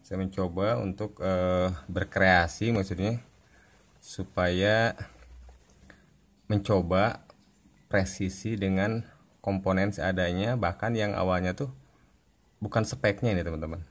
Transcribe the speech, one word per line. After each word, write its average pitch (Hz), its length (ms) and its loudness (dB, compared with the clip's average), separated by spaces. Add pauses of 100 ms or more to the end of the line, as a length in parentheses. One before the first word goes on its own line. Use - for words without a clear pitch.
Saya 92 160 -4
mencoba 95 560 -2
untuk, 101 400 -6
eh, 92 480 2 (240)
berkreasi, 92 800 4
maksudnya, 101 480 -2 (800)
supaya 98 960 0 (1500)
mencoba 98 800 2 (640)
presisi 98 640 -2
dengan 98 480 0 (400)
komponen 95 480 0
seadanya, 92 640 0
bahkan 107 400 -2
yang 107 240 0
awalnya 92 400 0
tuh 135 160 -6 (880)
bukan 104 240 0
speknya 107 480 0
ini, 87 80 0
teman-teman. 82 480 -6